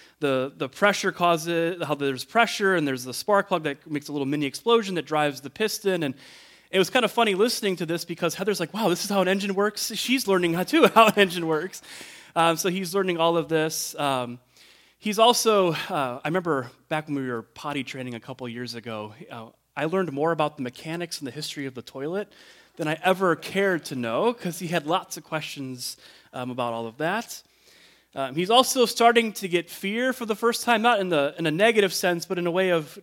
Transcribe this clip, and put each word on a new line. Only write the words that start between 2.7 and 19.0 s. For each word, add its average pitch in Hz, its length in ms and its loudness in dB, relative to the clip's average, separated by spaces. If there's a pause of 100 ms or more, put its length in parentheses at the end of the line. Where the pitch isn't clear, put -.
and 151 100 0
there's 127 160 -4
the 127 100 -10
spark 196 360 2
plug 170 140 0
that 143 280 -8
makes 147 160 -6
a 147 60 -8
little 143 120 -2
mini 147 200 0
explosion 202 500 0
that 151 100 -4
drives 147 360 0
the 135 80 -12
piston. 196 520 -2
And 139 140 -2 (560)
it 185 80 4
was 185 100 4
kind 254 140 2
of 214 80 2
funny 220 240 2
listening 202 400 0
to 175 100 -6
this, 165 200 -4
because 170 300 -4
Heather's 190 260 -4
like, 165 120 -6
"Wow, 214 140 0
this 170 160 0
is 202 60 -4
how 202 100 0
an 185 80 4
engine 196 260 0
works." 208 420 -2
She's 247 340 0
learning 180 240 2
how, 180 100 0
too, 294 240 6
<laughs> - 80 -2
how 220 120 10
an 208 120 4
engine 180 260 2
works. 160 360 -4 (520)
Um, 165 220 4
so 175 140 -2
he's 180 260 -2
learning 185 220 0
all 165 180 4
of 156 140 0
this. 156 500 -2
Um, 127 400 -2 (580)
he's 214 220 -2
also, 220 540 6
uh, 139 500 -4
I 151 60 -2
remember 156 420 0 (160)
back 156 200 -4
when 147 100 -4
we 131 120 -4
were 117 120 -4
potty 143 420 -8
training 127 320 -10
a 113 60 -12
couple 127 260 -12
years 120 280 -10
ago, 107 380 -10 (160)